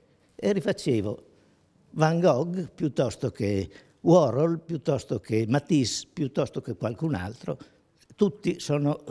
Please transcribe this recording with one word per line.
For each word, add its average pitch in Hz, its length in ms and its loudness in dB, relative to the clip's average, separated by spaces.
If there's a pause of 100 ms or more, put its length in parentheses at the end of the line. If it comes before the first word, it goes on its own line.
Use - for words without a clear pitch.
(360)
E 202 160 2
rifacevo 139 720 -2 (640)
Van 160 300 2
Gogh, 170 500 2
piuttosto 135 600 -2
che 98 380 -2 (340)
Warhol, 165 580 4
piuttosto 143 580 -4
che 110 300 -2
Matisse, 139 640 0
piuttosto - 480 -4
che 113 140 -8
qualcun 127 400 -4
altro. 92 440 -8 (580)
Tutti - 440 -2
sono 147 500 0